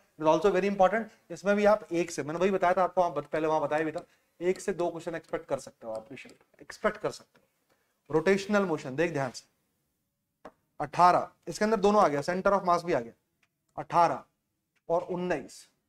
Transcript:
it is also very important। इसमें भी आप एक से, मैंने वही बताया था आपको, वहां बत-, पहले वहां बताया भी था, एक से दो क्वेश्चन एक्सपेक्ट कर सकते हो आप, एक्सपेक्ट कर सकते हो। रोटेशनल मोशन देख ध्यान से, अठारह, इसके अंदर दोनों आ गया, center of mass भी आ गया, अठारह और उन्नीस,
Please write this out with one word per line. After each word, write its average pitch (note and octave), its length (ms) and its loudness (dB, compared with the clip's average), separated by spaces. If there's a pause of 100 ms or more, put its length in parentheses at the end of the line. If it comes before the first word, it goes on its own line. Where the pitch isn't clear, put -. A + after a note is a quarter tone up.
(200)
it D#3 40 -8
is D#3 60 4
also E3 220 4
very F#3 180 0
important। G3+ 600 0
इसमें F#3 240 -2
भी G#3 100 2
आप G#3 280 4
एक E3+ 180 -2
से, D3 120 -8
मैंने D#3 160 -6
वही G3 120 2
बताया F3+ 220 2
था F#3 100 2
आपको, F3 180 0
वहां F3 120 0
बत-, C#3+ 140 -6
पहले D#3+ 200 -2
वहां D#3 140 0
बताया D3+ 220 -2
भी D#3 80 -4
था, E3+ 120 -10 (360)
एक F#3 200 -2
से G3+ 140 -6
दो E3+ 180 -2
क्वेश्चन E3 240 -10
एक्सपेक्ट E3 320 -8
कर C3+ 120 -4
सकते - 280 -18
हो A2 60 -8
आप, A2 140 -10 (540)
एक्सपेक्ट - 360 -6
कर C#3+ 140 -6
सकते - 280 -20
हो। - 720 -20
रोटेशनल G3 520 2
मोशन D3 300 -4
देख E3 180 0
ध्यान C3+ 180 -4
से, - 140 -18 (1300)
अठारह, D#3+ 500 4 (180)
इसके E3+ 180 -4
अंदर A3 140 0
दोनों G#3 240 6
आ E3+ 40 4
गया, C#3+ 160 0
center F#3+ 300 0
of F#3 120 0
mass F3 200 2
भी E3+ 80 -2
आ C3+ 60 2
गया, A#2 140 -10 (640)
अठारह D3 460 2 (640)
और E3+ 140 0
उन्नीस, F3 640 -6 (220)